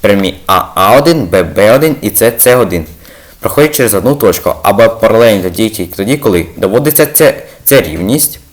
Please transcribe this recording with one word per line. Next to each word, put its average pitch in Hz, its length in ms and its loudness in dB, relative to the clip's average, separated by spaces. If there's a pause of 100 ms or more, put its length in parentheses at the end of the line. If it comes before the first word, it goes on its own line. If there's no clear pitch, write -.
Прямі 98 360 0 (100)
А 95 140 2 (140)
А 98 220 2
один, 147 280 2
Б 87 180 0
Б 98 280 2
один 143 300 2
і 104 80 -4
С 117 300 0
С 123 160 2
один. 87 300 -2 (540)
Проходять 151 360 0
через 117 180 0
одну 110 220 0
точку 110 380 0 (100)
або 101 260 4
паралельно 113 540 2
тоді, 92 260 -2
тільки - 260 -8
тоді, 117 220 -4
коли 90 280 -2 (120)
доводиться 143 480 0
це, 156 380 0 (200)
це - 180 2
рівність 143 580 -4 (140)